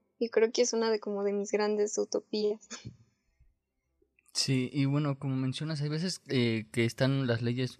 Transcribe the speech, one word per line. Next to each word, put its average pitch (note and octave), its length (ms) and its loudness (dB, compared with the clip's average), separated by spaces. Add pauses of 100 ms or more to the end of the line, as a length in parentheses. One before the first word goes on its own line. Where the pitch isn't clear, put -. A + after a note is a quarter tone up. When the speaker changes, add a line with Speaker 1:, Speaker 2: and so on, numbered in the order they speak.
(200)
Speaker 1:
Y A#3 100 0
creo A3+ 220 4
que B3 120 2
es A#3+ 100 2
una A3+ 180 2
de G#3+ 80 2
como G3+ 240 -4
de G3+ 100 0
mis G3+ 180 -2
grandes G#3 460 0
utopías. G#3 680 -2 (1700)
Speaker 2:
Sí, B2+ 380 0
y C#3 140 0
bueno, C#3+ 340 0
como C3+ 160 -4
mencionas, C#3+ 460 -4
hay D3 80 -2
veces, E3 400 -4
eh, A#2 420 2
que A#2 140 2
están C3+ 420 2
las A2+ 140 0
leyes, B2 380 -2